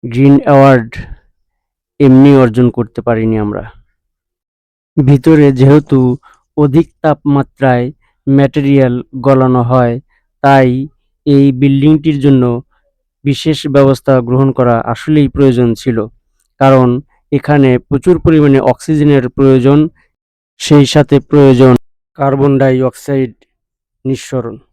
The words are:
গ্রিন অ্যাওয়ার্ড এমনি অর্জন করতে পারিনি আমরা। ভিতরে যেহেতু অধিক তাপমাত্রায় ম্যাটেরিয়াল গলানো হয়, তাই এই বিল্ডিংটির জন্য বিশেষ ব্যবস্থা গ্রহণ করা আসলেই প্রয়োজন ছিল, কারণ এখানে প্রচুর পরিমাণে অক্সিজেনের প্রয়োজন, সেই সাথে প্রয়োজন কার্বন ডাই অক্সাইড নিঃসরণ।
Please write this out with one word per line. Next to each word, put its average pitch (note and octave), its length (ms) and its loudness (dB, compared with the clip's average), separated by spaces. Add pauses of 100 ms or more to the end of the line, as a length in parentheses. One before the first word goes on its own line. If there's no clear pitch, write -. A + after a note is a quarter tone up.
গ্রিন C3+ 400 0
অ্যাওয়ার্ড C3+ 460 2 (1080)
এমনি C3+ 360 4
অর্জন B2 360 0
করতে A#2 300 -8
পারিনি A2+ 380 -4
আমরা। G#2 240 -8 (1300)
ভিতরে C#3+ 540 2
যেহেতু C#3 480 2 (580)
অধিক D3 300 0 (140)
তাপমাত্রায় C3+ 840 -2 (420)
ম্যাটেরিয়াল C#3 680 0 (300)
গলানো C3 380 0
হয়, A#2+ 320 -2 (480)
তাই C3+ 260 2 (560)
এই C#3 260 2
বিল্ডিংটির C#3+ 680 0
জন্য C3+ 240 0 (840)
বিশেষ C#3+ 420 -4
ব্যবস্থা C3+ 540 0
গ্রহণ B2+ 300 -2
করা A#2+ 240 0 (120)
আসলেই D3 420 -2
প্রয়োজন B2 460 0
ছিল, A#2 220 -6 (640)
কারণ C3+ 280 2 (440)
এখানে C#3+ 380 0 (100)
প্রচুর D3+ 400 -2
পরিমাণে D3 420 2
অক্সিজেনের D3 680 -2
প্রয়োজন, C3+ 500 0 (800)
সেই D3 260 2
সাথে C#3+ 340 0
প্রয়োজন C3 540 2 (440)
কার্বন C#3 400 -2
ডাই C3 240 0
অক্সাইড C3 500 -6 (720)
নিঃসরণ। B2 500 -8 (180)